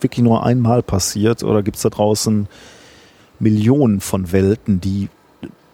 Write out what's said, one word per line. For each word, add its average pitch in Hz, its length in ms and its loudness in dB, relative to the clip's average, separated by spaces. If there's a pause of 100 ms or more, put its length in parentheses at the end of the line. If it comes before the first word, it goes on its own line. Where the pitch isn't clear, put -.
wirklich - 180 -2
nur 117 240 2
einmal 120 380 2
passiert 104 600 -2
oder 104 180 0
gibt's 101 200 -6
da 113 60 0
draußen 107 600 -2 (880)
Millionen 110 600 2
von 92 320 -4
Welten, 98 480 0
die 98 260 -4 (680)